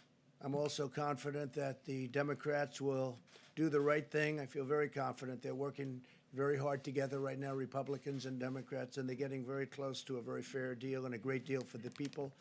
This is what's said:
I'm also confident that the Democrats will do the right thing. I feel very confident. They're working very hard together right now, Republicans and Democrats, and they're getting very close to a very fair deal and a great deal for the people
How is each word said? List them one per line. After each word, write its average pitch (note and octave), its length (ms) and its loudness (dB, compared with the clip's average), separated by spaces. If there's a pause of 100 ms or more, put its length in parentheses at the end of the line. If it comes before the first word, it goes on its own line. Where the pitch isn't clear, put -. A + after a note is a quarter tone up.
(420)
I'm C#3 140 0
also D3 320 0
confident C#3+ 680 0
that C#3 300 -2
the C3 240 -2
Democrats C#3+ 720 2
will C3 360 2 (380)
do D#3 140 4
the C#3+ 120 6
right D3+ 300 4
thing. D3+ 300 4
I C3+ 60 -2
feel C3+ 180 -4
very D3 240 4
confident. B2+ 520 -2
They're C3 140 -4
working C3+ 460 -2 (340)
very C#3 240 4
hard C#3 240 2
together C3+ 380 0
right C3+ 180 0
now, C#3 160 -2
Republicans C3+ 720 -2
and C3 140 -2
Democrats, B2+ 580 -2
and C3 100 0
they're B2+ 80 -2
getting C3+ 280 -2
very C3+ 220 0
close C3+ 360 -4
to C3 140 -4
a A#2+ 40 -2
very B2+ 220 -4
fair B2+ 320 -2
deal C3 320 -2
and B2 80 -2
a A2+ 40 -4
great B2+ 280 0
deal C3 160 2
for - 160 -8
the A#2+ 120 -6
people C#3 500 -4